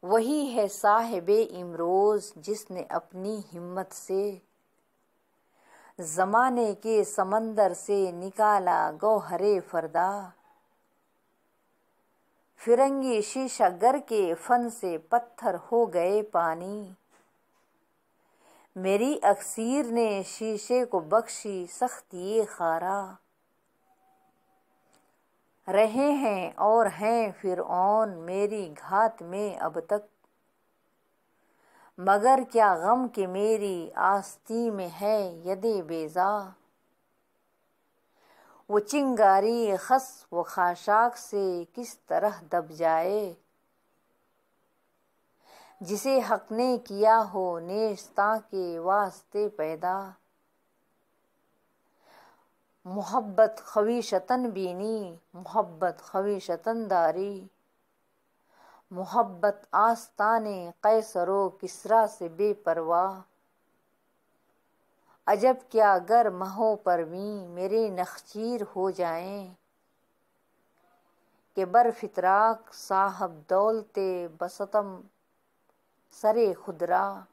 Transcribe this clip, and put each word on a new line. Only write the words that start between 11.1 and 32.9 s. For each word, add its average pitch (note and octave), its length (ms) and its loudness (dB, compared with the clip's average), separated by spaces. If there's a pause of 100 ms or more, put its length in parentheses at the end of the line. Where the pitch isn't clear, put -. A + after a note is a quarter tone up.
فرنگی C4 560 4
شیشہ B3 420 -4 (180)
گر B3 140 6 (120)
کے G3 340 0
فن A#3+ 280 0
سے F3+ 280 -6
پتھر A#3 580 -4 (160)
ہو A#3 220 2
گئے F3+ 300 2
پانی۔ F#3 680 -4 (1800)
میری G3+ 480 0
اکسیر A3+ 640 0
نے A3+ 400 0
شیشے A3 600 -2
کو G#3 140 -2
بخشی F#3+ 720 -2
سختی G#3 720 -4
خارا۔ F#3 680 -4 (2500)
رہے A3 440 2
ہیں G#3+ 440 -2
اور A3 300 4
ہیں G#3 460 0 (100)
فرعون F#3+ 680 0
میری F#3 680 -4
گھات A3 420 0
میں F#3 380 -8
اب D#3+ 180 -4 (100)
تک۔ - 380 -6 (1700)
مگر G3+ 420 6 (120)
کیا G#3+ 220 6
غم A3 340 2